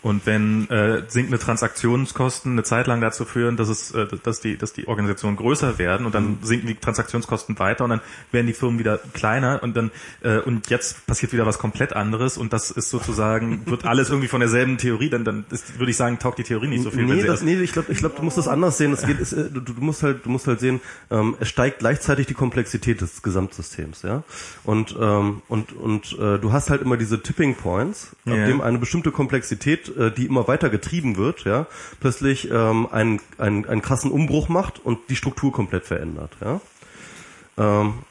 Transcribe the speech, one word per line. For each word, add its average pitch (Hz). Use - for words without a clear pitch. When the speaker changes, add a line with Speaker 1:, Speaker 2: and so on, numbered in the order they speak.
Speaker 1:
Und 104
wenn, 107
äh, 110
sinkende 123
Transaktionskosten 123
eine 117
Zeit 120
lang 120
dazu 113
führen, 120
dass 110
es, -
äh, 110
dass 117
die, 110
dass -
die -
Organisationen 104
größer 123
werden 92
und 104
dann 107
Speaker 2:
Mhm. -
Speaker 1:
sinken 117
die 110
Transaktionskosten 113
weiter 107
und 120
dann 113
werden 120
die 117
Firmen 120
wieder 107
kleiner 127
und 120
dann, 113
äh, 110
und 113
jetzt -
passiert 120
wieder 113
was 107
komplett -
anderes 110
und 117
das -
ist -
sozusagen, 110
Speaker 2:
<laughs> -
Speaker 1:
wird 123
alles 123
irgendwie 135
von 123
derselben 120
Theorie, 123
dann, 117
dann 104
ist, -
würde 123
ich 117
sagen, 120
taugt -
die 120
Theorie 117
nicht -
so 107
viel, 131
wenn 117
Speaker 2:
Nee, 165
Speaker 1:
sie 214
Speaker 2:
das, 175
Speaker 1:
erst -
Speaker 2:
nee, 165
ich 180
glaub, 160
ich 139
glaub, 156
du 151
musst 160
das 160
anders 147
sehen. 147
Es 131
geht, 143
es, 120
äh, 151
du, 135
du 120
musst 151
halt, 135
du 120
musst 127
halt 120
sehen, 127
ähm, 110
es 113
steigt 131
gleichzeitig 135
die 127
Komplexität 117
des -
Gesamtsystems, 92
ja. 113
Und, 107
ähm, 104
und, 110
und, -
äh, 101
du 107
hast 143
halt 143
immer 127
diese 110
Tipping 139
Points, 107
ab 120
Speaker 1:
Ja. 107
Speaker 2:
dem 131
eine 120
bestimmte 156
Komplexität, 135
äh, 113
die 123
immer 131
weiter 143
getrieben 123
wird, 113
ja, 120
plötzlich, 135
ähm, 113
einen, 110
einen, 104
einen 107
krassen 131
Umbruch 147
macht 180
und 117
die 131
Struktur 135
komplett 95
verändert, 78
ja. 143
Ähm, 104